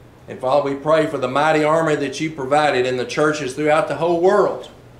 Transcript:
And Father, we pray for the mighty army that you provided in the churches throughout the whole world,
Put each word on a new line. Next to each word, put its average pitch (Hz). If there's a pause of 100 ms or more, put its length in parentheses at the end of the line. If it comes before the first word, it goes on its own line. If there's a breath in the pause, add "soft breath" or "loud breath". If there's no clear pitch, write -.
(260)
And 120
Father, 139
we 139
pray 156
for 143
the 127
mighty 151
army 156
that 139
you 156
provided 139
in 127
the 123
churches 151
throughout 151
the 143
whole 170
world, 185 (300)